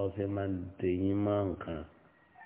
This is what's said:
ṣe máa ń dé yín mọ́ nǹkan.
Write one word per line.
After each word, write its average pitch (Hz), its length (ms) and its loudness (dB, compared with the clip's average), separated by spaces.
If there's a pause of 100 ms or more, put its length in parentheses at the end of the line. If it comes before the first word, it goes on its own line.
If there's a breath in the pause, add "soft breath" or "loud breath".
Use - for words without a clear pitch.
ṣe 98 180 -2
máa 98 200 -2
ń 95 60 0 (220)
dé 92 140 0
yín 95 280 2
mọ́ 104 260 4
nǹkan. 82 380 -4 (640)